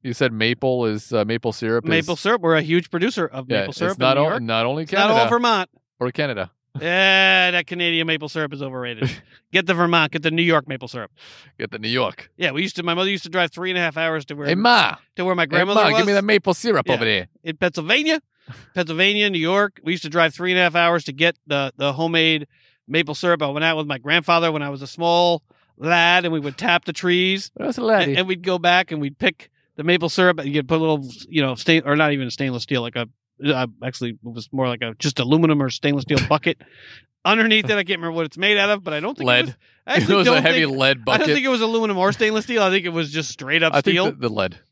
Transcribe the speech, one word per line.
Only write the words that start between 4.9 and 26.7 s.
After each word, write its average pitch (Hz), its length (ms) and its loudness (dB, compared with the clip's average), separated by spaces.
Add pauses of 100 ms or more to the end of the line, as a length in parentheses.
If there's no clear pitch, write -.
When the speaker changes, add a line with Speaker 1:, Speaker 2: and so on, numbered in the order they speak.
Speaker 2:
not 196 160 4
all 220 80 4
Speaker 1:
Canada. 226 120 4
Speaker 2:
Vermont. 233 400 0 (300)
Speaker 1:
Or 123 120 -2
Canada. 120 400 -4 (280)
Speaker 2:
Yeah, 190 720 4
that 175 160 -2
Canadian 170 380 -2
maple 156 240 -4
syrup 151 240 -6
is 139 80 -10
overrated. 123 480 -6 (240)
Speaker 1:
<laughs> - 200 -20
Speaker 2:
Get 180 120 2
the 185 80 0
Vermont, 170 380 2
get 156 120 -6
the 160 80 0
New 165 120 0
York 160 240 2
maple 127 220 -10
syrup. 113 200 -12 (480)
Speaker 1:
Get - 140 -8
the 110 80 -10
New 107 80 -6
York. 117 480 -2
Speaker 2:
Yeah, 170 160 -2
we 143 100 -4
used - 140 -4
to, 175 80 -6
my 170 100 -2
mother 185 160 0
used 196 140 -4
to 165 60 -14
drive 170 240 0
three 185 180 -8
and 180 60 -4
a 180 40 0
half 160 140 -2
hours 160 300 -2
to - 100 -14
where, 143 120 -10
Speaker 1:
Hey, 160 80 0
Ma. 202 400 2 (200)
Speaker 2:
to 185 80 -4
where 185 120 0
my 175 80 0
Speaker 1:
Hey, 160 40 0
Speaker 2:
grandmother 185 360 2
Speaker 1:
Ma, 190 80 4
Speaker 2:
was. 220 60 2
Speaker 1:
give 220 100 2
me 202 60 0
that 202 120 0
maple 202 280 0
syrup 170 340 0
Speaker 2:
Yeah. 139 80 0
Speaker 1:
over 117 100 -2
there. 101 220 0 (160)
Speaker 2:
In 160 120 -8
Pennsylvania. 233 640 -2 (280)
Speaker 1:
<laughs> - 280 -20
Speaker 2:
Pennsylvania, 190 540 0
New 185 100 -2
York. 196 440 0
We 165 100 -2
used 175 100 -6
to 160 60 -8
drive 165 240 2
three 180 180 -4
and 180 80 2
a 180 40 4
half 170 120 0
hours 170 300 2
to 143 80 -8
get 160 240 0 (100)
the, 139 300 -2
the 139 160 -2
homemade 160 540 0 (400)
maple 151 280 -2
syrup. 170 260 0
I 151 60 -2
went 143 160 -4
out 165 140 0
with 156 100 -6
my 143 100 -4
grandfather 165 540 0
when 151 100 -4
I 143 80 -6
was 139 120 -10
a 139 60 -12
small 170 540 2 (360)
lad, 170 480 4
and 165 80 0
we 156 80 -2
would 139 160 -8
tap 175 260 0